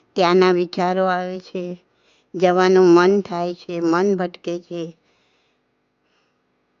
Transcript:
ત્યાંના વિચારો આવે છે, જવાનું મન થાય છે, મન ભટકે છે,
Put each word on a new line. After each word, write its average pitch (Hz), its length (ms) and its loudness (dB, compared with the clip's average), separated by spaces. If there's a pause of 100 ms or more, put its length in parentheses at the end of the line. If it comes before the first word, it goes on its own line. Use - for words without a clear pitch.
(160)
ત્યાંના 185 380 2
વિચારો 180 560 -4
આવે 180 320 -6
છે, 180 240 -12 (680)
જવાનું 185 600 4
મન 180 280 4
થાય 175 340 -8
છે, - 260 -14
મન 170 340 0
ભટકે 175 460 -8
છે, 170 200 -12 (2000)